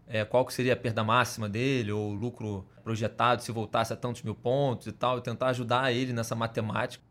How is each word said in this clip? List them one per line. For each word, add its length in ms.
é, 160
qual 220
que 80
seria 200
a 40
perda 260
máxima 460
dele 420
ou 200
o 20
lucro 520
projetado 600
se 80
voltasse 400
a 40
tantos 280
mil 120
pontos 520
e 40
tal, 260
e 40
tentar 260
ajudar 440
ele 220
nessa 220
matemática 760